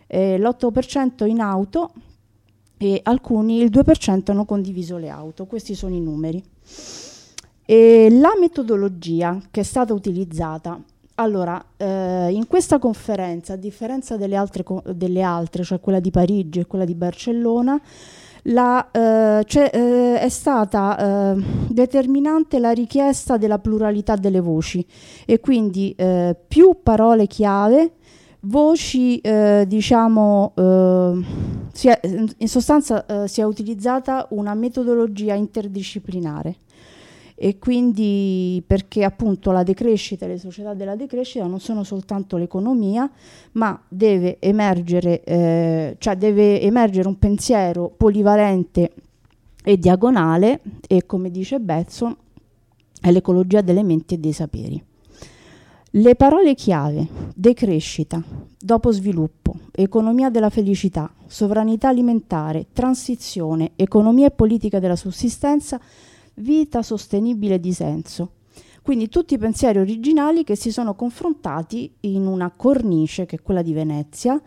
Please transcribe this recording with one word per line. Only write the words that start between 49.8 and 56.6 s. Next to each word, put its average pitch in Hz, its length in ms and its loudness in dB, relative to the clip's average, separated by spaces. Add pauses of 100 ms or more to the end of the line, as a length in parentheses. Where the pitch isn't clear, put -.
e 180 200 2
come 185 240 -6
dice 190 300 -6
Batson 180 540 -6 (840)
è 180 100 4
l'ecologia 185 520 2
delle 185 220 2
menti 165 320 -2
e - 20 -4
dei 156 160 -4
saperi. 135 500 -10 (1080)
Le 233 240 6
parole 294 380 6
chiave: 156 540 -2 (260)